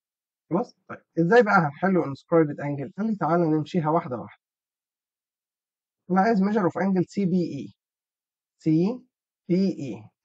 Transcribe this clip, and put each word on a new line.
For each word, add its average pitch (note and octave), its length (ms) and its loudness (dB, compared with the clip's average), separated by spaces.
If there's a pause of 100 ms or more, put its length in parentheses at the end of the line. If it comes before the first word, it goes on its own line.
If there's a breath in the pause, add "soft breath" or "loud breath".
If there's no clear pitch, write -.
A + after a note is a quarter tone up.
(500)
خلاص؟ G3+ 260 -4 (120)
طيب، G#2 120 -16 (180)
إزاي F#3 240 6
بقى G#3 180 2
هنحله E3+ 440 0
inscribed D3 520 0
angle؟ C#3+ 420 -6
قال G#3 80 -4
لي: A3 140 -2
"تعالى E3+ 240 2
نمشيها D#3 460 0
واحدة D#3+ 280 -2
واحدة. - 240 -16 (1700)
أنا F#3 100 2
عايز G#3+ 220 2
measure G#3 280 0
of - 120 -4
angle F#3 260 0
سي G3+ 180 -4
بي F3+ 160 0
إي". C#3+ 300 -8 (920)
سي F3 380 0 (480)
بي F3 80 2 (220)
إي. A2+ 320 -12 (140)